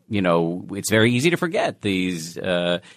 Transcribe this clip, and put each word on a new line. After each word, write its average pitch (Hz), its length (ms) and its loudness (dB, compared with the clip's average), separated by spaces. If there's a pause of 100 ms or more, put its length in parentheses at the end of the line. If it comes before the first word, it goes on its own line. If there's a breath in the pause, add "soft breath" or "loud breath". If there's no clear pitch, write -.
you 104 120 -2
know, 85 500 0
it's 98 180 -6
very 110 240 4
easy 127 160 2
to 170 80 0
forget - 440 -2
these, 92 560 -2
uh, 87 420 0 (180 soft breath)